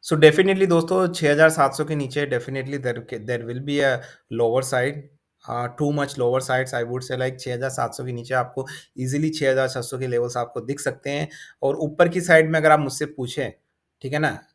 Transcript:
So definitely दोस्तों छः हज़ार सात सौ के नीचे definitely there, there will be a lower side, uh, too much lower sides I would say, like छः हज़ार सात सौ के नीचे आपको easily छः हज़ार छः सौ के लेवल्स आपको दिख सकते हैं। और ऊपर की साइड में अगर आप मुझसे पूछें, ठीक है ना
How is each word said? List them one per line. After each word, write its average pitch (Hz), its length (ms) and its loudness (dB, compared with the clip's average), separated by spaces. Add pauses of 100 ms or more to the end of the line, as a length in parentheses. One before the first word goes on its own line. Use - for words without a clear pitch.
So 160 120 0
definitely 185 520 6
दोस्तों 165 280 2 (120)
छः 165 220 0
हज़ार 156 200 6
सात 143 240 2
सौ 151 100 -2
के 151 120 -4
नीचे 143 320 -4
definitely 135 520 -4
there, 123 220 -6 (180)
there 117 240 -4
will 120 180 -8
be 143 200 -2
a 135 100 4 (400)
lower 117 320 2
side, 131 340 -2 (460)
uh, 120 240 -6 (100)
too 147 140 0
much 143 260 -4
lower 123 240 2
sides 127 320 -2
I 120 100 -2
would 127 220 -8
say, 131 100 -4
like 127 240 -4
छः 123 140 -6
हज़ार 127 160 -4
सात 120 240 -4
सौ 123 100 -8
के 127 80 -8
नीचे 120 220 -8
आपको 131 320 -2 (320)
easily 143 360 -2
छः 147 160 2
हज़ार 131 180 2
छः 127 140 -6
सौ 127 160 -8
के 131 100 -4
लेवल्स 120 280 -2
आपको 123 260 -6
दिख 143 180 -6
सकते - 300 -6
हैं। 147 180 -4 (340)
और 139 160 0
ऊपर 160 300 2
की 175 140 -2
साइड 160 280 6
में 160 100 2
अगर 156 100 6
आप 151 100 8
मुझसे 139 280 -4
पूछें, 131 420 -6 (520)
ठीक 131 100 -8
है 147 60 -2
ना 143 200 -2 (160)